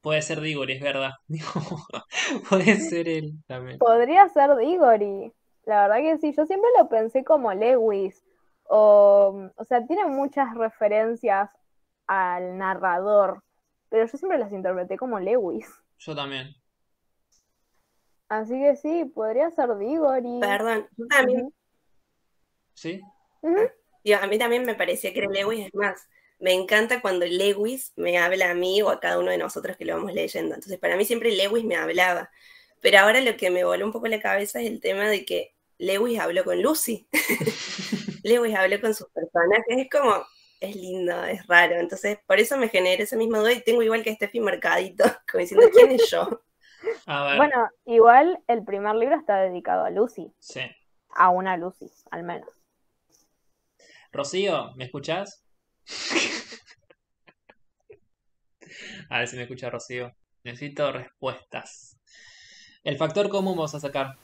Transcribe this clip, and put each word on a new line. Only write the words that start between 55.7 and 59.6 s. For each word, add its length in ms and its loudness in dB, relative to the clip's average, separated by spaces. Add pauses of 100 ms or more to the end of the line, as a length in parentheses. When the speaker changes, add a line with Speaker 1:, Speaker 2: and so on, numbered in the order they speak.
Speaker 1:
<laughs> 480 -6 (2750)
A 100 -4
ver 80 -4
si 80 -16
me 80 -12
escucha 260 -14